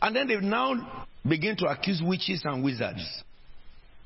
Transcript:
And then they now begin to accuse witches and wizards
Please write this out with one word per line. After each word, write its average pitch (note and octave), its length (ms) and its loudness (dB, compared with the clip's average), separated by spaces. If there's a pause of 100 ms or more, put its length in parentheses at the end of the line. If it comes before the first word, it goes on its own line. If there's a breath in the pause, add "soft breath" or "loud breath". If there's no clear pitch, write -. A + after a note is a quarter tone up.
And G#3+ 140 4
then C4 120 4
they A3+ 100 4
now A3+ 680 0 (220)
begin E3 300 4
to C#4+ 100 2
accuse D#3+ 340 0
witches F3+ 420 0
and C3+ 200 0
wizards A2 600 -2 (840)